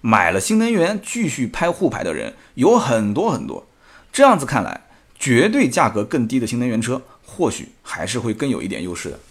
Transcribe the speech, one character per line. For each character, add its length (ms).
买 300
了 80
新 200
能 120
源 320
继 240
续 200
拍 240
沪 180
牌 140
的 100
人 200
有 220
很 360
多 180
很 160
多。 180
这 120
样 140
子 80
看 180
来， 180
绝 320
对 200
价 200
格 140
更 240
低 120
的 60
新 140
能 80
源 140
车 200
或 240
许 200
还 240
是 140
会 140
更 160
有 120
一 60
点 160
优 100
势 160
的。 100